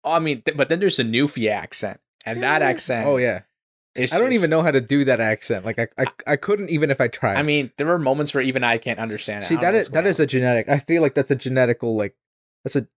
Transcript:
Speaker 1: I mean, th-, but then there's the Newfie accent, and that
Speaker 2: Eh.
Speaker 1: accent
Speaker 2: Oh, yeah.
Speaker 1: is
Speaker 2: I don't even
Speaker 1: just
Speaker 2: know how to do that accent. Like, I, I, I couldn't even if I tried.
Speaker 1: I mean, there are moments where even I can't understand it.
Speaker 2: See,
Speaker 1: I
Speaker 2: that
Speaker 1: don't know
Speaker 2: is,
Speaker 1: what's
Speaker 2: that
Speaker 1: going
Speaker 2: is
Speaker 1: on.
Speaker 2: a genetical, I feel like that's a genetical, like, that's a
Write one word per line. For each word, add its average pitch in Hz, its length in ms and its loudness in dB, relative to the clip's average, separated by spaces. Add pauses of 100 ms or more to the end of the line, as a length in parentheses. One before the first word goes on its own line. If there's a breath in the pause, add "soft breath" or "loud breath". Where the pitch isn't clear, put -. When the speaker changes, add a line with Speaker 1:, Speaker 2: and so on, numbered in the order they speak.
Speaker 1:
I 160 160 2
mean, 147 220 -2
th-, 160 160 -2
but 135 120 0
then 170 100 0
there's 190 180 0
the 127 60 0
Newfie 117 460 0
accent, 98 500 -6 (260)
and 117 180 -6
that 151 180 2
Speaker 2:
Eh. 143 40 2
Speaker 1:
accent 123 420 -2
Speaker 2:
Oh, 139 100 2
yeah. 113 240 -2 (540)
Speaker 1:
is 127 180 -2
Speaker 2:
I 175 60 2
don't 254 140 2
even 214 100 4
Speaker 1:
just 156 80 2
Speaker 2:
know 160 100 2
how 165 100 2
to 135 100 4
do 139 240 0
that 123 140 2
accent. 107 460 -2
Like, 113 140 -4
I, 117 80 -2 (100)
I, 131 80 0 (220)
I 147 80 2
couldn't 202 340 -4
even 151 220 0
if 135 100 0
I 123 60 2
tried. 107 300 -2
Speaker 1:
I 143 60 0
mean, 147 340 0
there 147 140 -2
are 175 80 2
moments 147 340 0
where 135 100 0
even 131 200 0
I 117 140 2
can't 113 220 -6
understand 107 440 -8
it. - 40 -4
Speaker 2:
See, 165 80 2
Speaker 1:
I 156 60 0
Speaker 2:
that - 40 0
Speaker 1:
don't 190 80 2
know 220 60 4
Speaker 2:
is, 170 100 0
Speaker 1:
what's 135 40 -12
Speaker 2:
that 160 100 2
Speaker 1:
going 196 40 2
Speaker 2:
is 180 120 0
Speaker 1:
on. 156 40 4
Speaker 2:
a 135 40 2
genetical, 123 460 2
I 139 60 2
feel 165 220 2
like 143 140 2
that's 143 160 0
a 135 40 4
genetical, 120 600 0
like, 104 200 -2 (480)
that's 131 120 -8
a 123 220 0